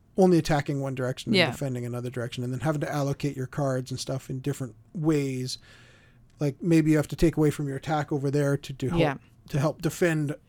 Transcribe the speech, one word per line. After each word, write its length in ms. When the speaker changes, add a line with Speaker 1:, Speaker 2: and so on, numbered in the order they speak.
Speaker 1:
only 220
attacking 420
one 140
direction 360
and 80
Speaker 2:
Yeah. 120
Speaker 1:
defending 360
another 240
direction, 340
and 80
then 80
having 220
to 100
allocate 440
your 100
cards 440
and 80
stuff 300
in 120
different 340
ways. 640
Like, 240
maybe 280
you 80
have 100
to 80
take 220
away 120
from 160
your 120
attack 340
over 180
there 280
to, 160
to 160
help, 100
Speaker 2:
Yeah. 160
Speaker 1:
to 100
help 240
defend 540